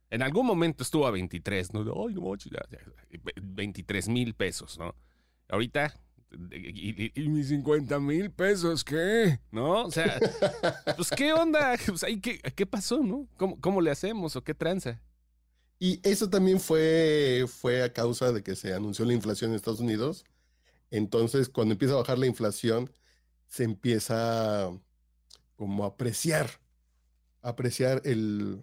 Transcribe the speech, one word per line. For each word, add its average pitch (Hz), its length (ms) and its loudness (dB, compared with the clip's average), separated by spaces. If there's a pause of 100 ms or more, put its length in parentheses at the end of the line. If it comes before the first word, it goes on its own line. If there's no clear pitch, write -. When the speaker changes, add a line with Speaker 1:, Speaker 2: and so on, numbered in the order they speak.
(100)
Speaker 1:
en 117 120 -2
algún 165 240 2
momento 170 380 2
estuvo 147 220 4
a 123 40 4
veintitrés, 92 640 -2
¿no? 107 100 -2
De, 110 60 -4
"Ay, 220 240 -4
no 185 80 -6
manches, - 300 -8
ya, - 80 -8 (100)
ya, - 80 -16 (320)
ve-, 87 320 -12
veintitrés 98 680 -4
mil 120 260 0
pesos", - 440 -6
¿no? 82 160 -8 (540)
Ahorita, 123 440 -2 (380)
de, - 280 -14
y, 98 480 -6
y, - 160 -8
"¿Y 151 60 -2
mis 147 200 0
cincuenta 143 500 0
mil 156 320 0
pesos 175 540 0
qué?", 175 560 2 (100)
¿no? 160 360 0
O - 40 -6
sea, 160 300 0
Speaker 2:
<laughs> - 760 -2
Speaker 1:
pues, 170 140 -2
¿qué 294 220 2
onda? 302 440 4 (100)
Pues, 185 180 -2
ahí, 202 160 -2
¿qué, 214 180 -6 (160)
qué 196 120 0
pasó, 226 360 -2
no? 254 240 -2 (100)
¿Cómo, 185 240 -2
cómo 190 200 2
le 160 100 4
hacemos 185 460 -4
o 127 80 -6
qué 151 100 -6
tranza? 139 460 -4 (800)
Speaker 2:
Y 180 280 0
eso 196 220 2
también 190 300 6
fue, 156 880 4
fue 123 340 0
a 123 100 0
causa 120 400 2
de 107 100 -2
que 95 140 -6
se 95 180 -4
anunció 104 300 -2
la 120 100 4
inflación 110 360 0
en 113 60 0
Estados 110 240 -4
Unidos. 120 440 -2 (640)
Entonces, 117 580 2
cuando 110 240 2
empieza 127 220 2
a 139 40 4
bajar 127 200 0
la 131 80 2
inflación, 117 680 0 (560)
se - 160 -4
empieza 113 1080 0 (840)
como 101 280 -4
a 101 40 -4
apreciar, 139 600 -2 (960)
apreciar 127 600 0
el, 104 580 -2